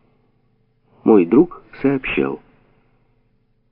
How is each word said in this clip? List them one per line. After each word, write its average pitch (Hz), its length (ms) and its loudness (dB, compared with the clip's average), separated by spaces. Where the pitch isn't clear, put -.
Мой 107 220 4
друг 120 380 0
сообщал: 101 580 -6